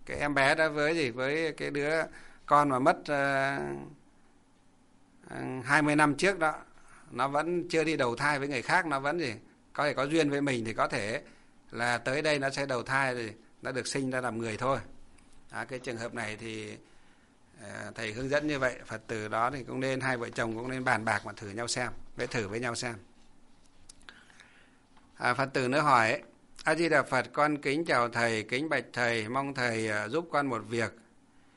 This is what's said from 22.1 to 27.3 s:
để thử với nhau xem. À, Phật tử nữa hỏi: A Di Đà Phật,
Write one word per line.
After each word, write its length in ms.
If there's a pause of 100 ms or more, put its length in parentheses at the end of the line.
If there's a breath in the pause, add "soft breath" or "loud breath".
để 100
thử 220
với 120
nhau 140
xem. 200 (2250 loud breath)
À, 180
Phật 120
tử 220
nữa 120
hỏi: 420 (420)
A 100
Di 140
Đà 140
Phật, 300